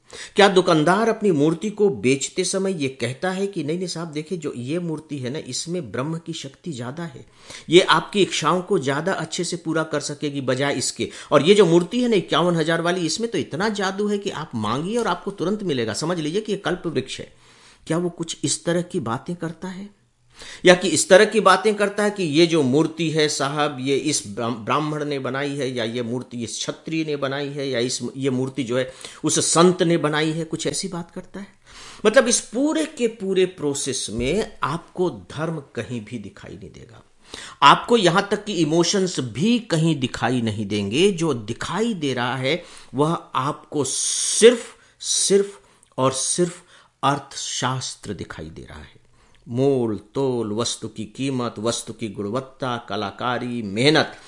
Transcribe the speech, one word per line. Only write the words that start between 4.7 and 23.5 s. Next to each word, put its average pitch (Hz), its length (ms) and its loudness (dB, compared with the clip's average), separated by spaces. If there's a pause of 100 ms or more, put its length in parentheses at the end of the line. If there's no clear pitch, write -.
मूर्ति 156 380 -6
है 123 120 -6
ना, 143 100 -6
इसमें 143 520 -8
ब्रह्म 147 260 -4
की 165 160 -10
शक्ति - 400 -12
ज्यादा 127 300 -8
है, 147 220 -14 (440)
ये 170 120 8
आपकी 165 400 2
इच्छाओं 170 400 2
को - 180 0
ज्यादा 143 340 0
अच्छे 165 300 -6
से 170 140 -4
पूरा 160 260 -2
कर 151 160 -2
सकेगी 143 420 -6
बजाय 131 320 0
इसके, - 360 -4 (220)
और 143 100 8
ये 180 140 8
जो 208 100 8
मूर्ति 175 360 4
है 240 60 2
ना 226 80 2
इक्यावन 170 400 2
हजार 165 260 2
वाली, 175 240 0
इसमें 226 260 -2
तो 190 60 -2
इतना 151 320 -2
जादू 202 380 -2
है 208 100 0
कि 202 120 -6
आप 151 260 -8
मांगिए 135 420 -2
और 220 100 0
आपको - 240 -4
तुरंत 202 320 -4
मिलेगा, 120 300 -2
समझ 165 260 -2
लीजिए 156 220 -2
कि 220 100 -6
ये 180 60 0
कल्प 180 280 -4
वृक्ष 139 340 -6
है"? - 140 -16 (540)
क्या 160 100 0
वो 175 120 -2
कुछ 170 340 -8
इस - 220 -4
तरह 170 160 0
की 170 180 -6
बातें 123 360 -6
करता 170 320 -10
है? 190 320 -14 (640)
या 180 100 12
कि 180 140 0
इस - 200 0
तरह 196 160 10
की 214 140 2
बातें 196 360 6
करता 208 280 0
है 208 80 2
कि 196 120 -4
"ये 160 240 4
जो 160 160 2
मूर्ति 160 480 2
है 151 180 2
साहब, 147 500 -2